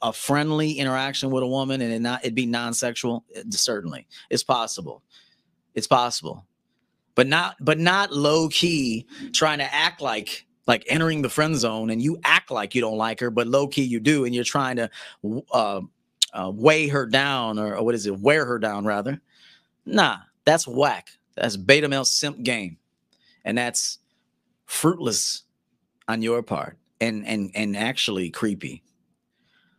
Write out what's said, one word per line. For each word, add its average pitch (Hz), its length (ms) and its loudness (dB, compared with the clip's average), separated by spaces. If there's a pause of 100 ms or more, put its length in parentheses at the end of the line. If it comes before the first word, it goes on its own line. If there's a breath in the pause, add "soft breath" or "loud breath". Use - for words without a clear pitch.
a 117 100 0
friendly 151 600 0
interaction 135 580 -2
with 131 120 2
a 127 40 0
woman 135 340 0
and 117 120 -2
it 113 80 -2
not, 120 240 -2
it 117 100 -2
be 123 120 0
non-sexual? 120 840 -2
It, 104 240 -12
certainly. - 520 -2 (220 loud breath)
It's - 160 0
possible. 107 580 -4 (720 soft breath)
It's 110 120 -4
possible. 120 600 0 (680)
But 127 120 6
not, 170 340 0
but 151 180 2
not 185 340 2
low-key 147 960 2 (260 loud breath)
trying 156 260 2
to 135 160 -4
act 165 260 0
like, 110 460 -4 (200)
like, 117 200 2
entering 156 360 0
the 123 80 -2
friend 156 260 0
zone 110 340 -2
and 113 120 -2
you 160 200 0
act 160 280 4
like 104 240 -4
you 123 60 2
don't 110 180 0
like 110 220 -2
her, 123 100 0
but 117 160 2
low-key 139 360 2
you 120 180 -2
do, 143 240 4
and 123 100 -2
you're 120 100 0
trying 131 320 -2
to, 117 140 -2 (600 loud breath)
uh, 104 300 0 (520)
uh, 95 220 -6
weigh 151 340 4
her 139 180 0
down, 127 520 0
or, 104 180 -2
or 110 60 -2
what 117 120 2
is 104 120 -4
it, 98 140 -2
wear 147 240 4
her 123 140 -2
down, 104 260 -2
rather. 107 360 -2 (640 soft breath)
Nah, 156 340 2 (260)
that's 160 240 4
whack. 123 400 0 (260)
That's 107 220 -2
beta 139 320 4
male 135 160 0
simp - 380 -2
game. 110 340 -4 (680 soft breath)
And 113 140 -2
that's - 400 -4 (720)
fruitless 156 720 0 (640)
on 113 160 -2
your 117 220 0
part 78 340 -6 (220)
and, 110 260 -2
and, 104 300 -2
and 104 200 -2
actually 104 540 -2
creepy. 101 540 -6 (960)